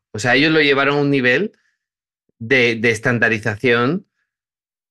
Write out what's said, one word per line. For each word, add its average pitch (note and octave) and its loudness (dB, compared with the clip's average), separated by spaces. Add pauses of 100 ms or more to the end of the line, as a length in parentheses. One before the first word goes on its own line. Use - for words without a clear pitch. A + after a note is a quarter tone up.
(120)
O A2+ -10
sea, B2 0
ellos D3 2
lo D#3+ 2
llevaron C#3 2
a D3 0
un C#3+ 0
nivel C#3 0 (840)
de, A#2+ 0
de A2+ 0
estandarización A#2 -2 (840)